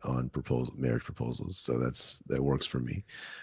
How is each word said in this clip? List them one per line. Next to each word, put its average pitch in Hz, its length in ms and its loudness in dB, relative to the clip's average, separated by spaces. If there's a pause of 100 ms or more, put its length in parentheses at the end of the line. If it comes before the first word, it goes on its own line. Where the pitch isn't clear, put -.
on 64 260 0
proposal, 62 460 0
marriage 60 280 2
proposals. - 540 -4
So 62 200 2
that's, - 480 0
that 67 160 2
works 69 240 4
for - 140 0
me. 62 260 0 (380)